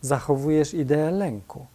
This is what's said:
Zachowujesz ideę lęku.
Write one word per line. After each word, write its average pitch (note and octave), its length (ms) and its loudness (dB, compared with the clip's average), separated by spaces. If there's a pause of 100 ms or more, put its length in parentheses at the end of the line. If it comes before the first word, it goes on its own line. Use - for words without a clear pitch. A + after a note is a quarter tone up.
Zachowujesz C#3+ 720 2
ideę D3+ 380 2
lęku. E3+ 640 -6